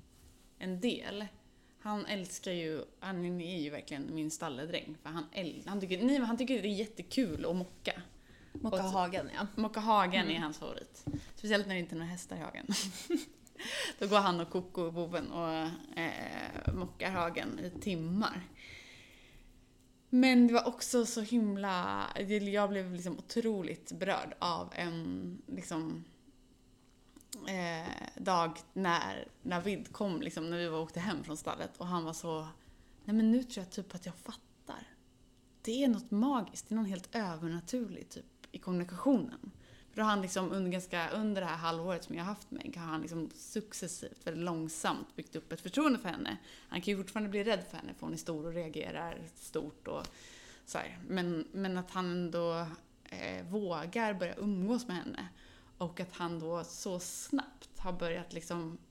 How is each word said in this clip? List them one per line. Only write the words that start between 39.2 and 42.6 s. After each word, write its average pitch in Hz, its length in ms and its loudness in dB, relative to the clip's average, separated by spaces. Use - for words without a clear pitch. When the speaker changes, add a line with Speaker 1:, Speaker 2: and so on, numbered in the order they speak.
Speaker 1:
För - 60 -10
då 214 60 4
har 214 80 6
han, 202 120 4
liksom, 185 300 0
under, 190 180 2
ganska, 180 400 0
under 208 300 2
det 180 60 0
här 160 100 0
halvåret 165 480 0
som - 100 -6
jag 170 100 -4
har 190 100 -2
haft - 160 -14
Meg - 260 -8